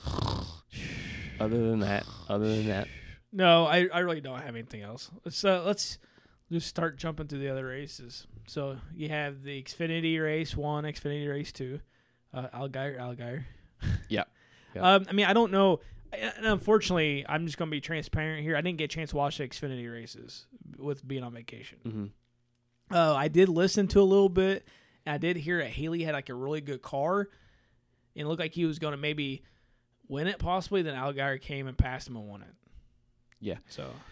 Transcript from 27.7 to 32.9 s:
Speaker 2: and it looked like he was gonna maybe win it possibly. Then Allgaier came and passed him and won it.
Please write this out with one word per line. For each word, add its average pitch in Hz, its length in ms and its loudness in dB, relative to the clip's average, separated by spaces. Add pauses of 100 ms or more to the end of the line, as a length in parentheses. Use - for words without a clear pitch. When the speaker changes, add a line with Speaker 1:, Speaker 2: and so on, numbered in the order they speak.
Speaker 2:
and 147 60 -6
it 151 40 -4
looked 165 140 -2
like 160 140 -4
he 170 100 2
was 160 140 0
gonna 151 180 -2
maybe 147 460 -4 (680)
win 143 180 -2
it 202 120 -2
possibly. 180 440 0
Then 151 140 -2
Allgaier 139 440 -2
came 139 280 -8
and 127 100 -12
passed 131 300 0
him 120 80 -10
and 107 100 -10
won 101 160 -16
it. - 120 -20 (840)